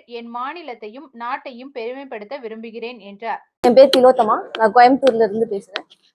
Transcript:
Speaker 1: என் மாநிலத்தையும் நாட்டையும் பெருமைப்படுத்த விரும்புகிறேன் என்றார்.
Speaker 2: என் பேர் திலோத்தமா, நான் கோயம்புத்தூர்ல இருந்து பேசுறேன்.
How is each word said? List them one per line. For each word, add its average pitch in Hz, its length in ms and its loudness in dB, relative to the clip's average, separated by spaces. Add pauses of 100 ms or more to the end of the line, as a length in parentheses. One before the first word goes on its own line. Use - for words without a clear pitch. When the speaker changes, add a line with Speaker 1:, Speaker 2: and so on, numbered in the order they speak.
Speaker 1:
என் 233 220 -16
மாநிலத்தையும் 254 840 -14
நாட்டையும் 254 580 -12
பெருமைப்படுத்த 254 680 -12
விரும்புகிறேன் 226 640 -14
என்றார். 202 420 -12 (220)
Speaker 2:
என் 247 100 2
பேர் 269 160 8
திலோத்தமா, 254 460 4 (180)
நான் 220 200 0
கோயம்புத்தூர்ல 247 480 4
இருந்து 220 280 0
பேசுறேன். - 360 -10 (300)